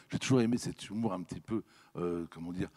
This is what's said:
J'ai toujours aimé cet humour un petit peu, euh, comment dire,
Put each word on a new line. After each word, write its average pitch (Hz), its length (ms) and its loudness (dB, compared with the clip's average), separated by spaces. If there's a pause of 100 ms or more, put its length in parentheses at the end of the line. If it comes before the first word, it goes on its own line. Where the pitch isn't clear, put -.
J'ai 120 100 -2
toujours 131 220 6
aimé 117 160 4
cet - 320 -6
humour 107 240 0
un 92 100 -4
petit - 160 -10
peu, 107 240 -4 (320)
euh, 87 340 -2
comment 85 240 -8
dire, 90 240 -2